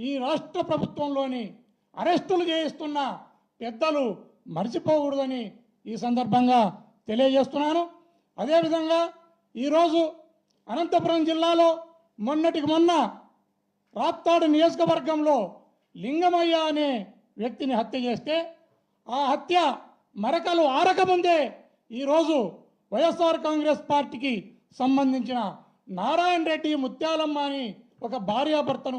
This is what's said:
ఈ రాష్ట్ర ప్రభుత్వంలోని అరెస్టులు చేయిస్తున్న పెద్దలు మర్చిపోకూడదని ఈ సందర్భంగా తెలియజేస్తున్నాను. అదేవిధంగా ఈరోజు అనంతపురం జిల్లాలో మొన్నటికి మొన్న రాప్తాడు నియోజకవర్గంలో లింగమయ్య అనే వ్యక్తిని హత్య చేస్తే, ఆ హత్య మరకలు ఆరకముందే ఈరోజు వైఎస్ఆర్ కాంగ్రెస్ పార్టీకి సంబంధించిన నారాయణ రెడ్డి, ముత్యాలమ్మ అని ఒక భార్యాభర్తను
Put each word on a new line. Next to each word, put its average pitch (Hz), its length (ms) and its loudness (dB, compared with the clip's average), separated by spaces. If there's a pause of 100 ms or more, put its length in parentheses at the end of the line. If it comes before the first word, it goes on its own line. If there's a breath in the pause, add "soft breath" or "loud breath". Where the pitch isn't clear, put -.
ఈ - 20 -4 (160)
రాష్ట్ర 302 340 -4 (120)
ప్రభుత్వంలోని 277 720 -4 (520)
అరెస్టులు 349 540 0
చేయిస్తున్న 311 480 -4 (640)
పెద్దలు 269 440 -2 (520)
మర్చిపోకూడదని 277 880 -2 (440)
ఈ 214 160 -8
సందర్భంగా 247 560 2 (500)
తెలియజేస్తున్నాను. 269 760 2 (560)
అదేవిధంగా 320 600 2 (560)
ఈరోజు 311 460 2 (680)
అనంతపురం 330 600 0
జిల్లాలో 330 400 4 (580)
మొన్నటికి 311 460 0
మొన్న 339 200 4 (1040)
రాప్తాడు 330 580 2
నియోజకవర్గంలో 311 840 2 (580)
లింగమయ్య 339 600 0 (160)
అనే 294 200 0 (500)
వ్యక్తిని 254 400 -4
హత్య 233 260 -6
చేస్తే, 285 300 -2 (720)
ఆ 254 120 -4 (120)
హత్య 311 240 0 (680)
మరకలు 339 400 2 (140)
ఆరకముందే 359 600 2 (600)
ఈరోజు 294 380 2 (540)
వైఎస్ఆర్ 320 540 0
కాంగ్రెస్ 302 440 0
పార్టీకి 277 440 -2 (460)
సంబంధించిన 262 600 0 (600)
నారాయణ 339 420 2 (100)
రెడ్డి, 311 180 -2 (140)
ముత్యాలమ్మ 311 540 -2 (100)
అని 277 160 -6 (420)
ఒక 226 100 -6 (140)
భార్యాభర్తను 262 680 -2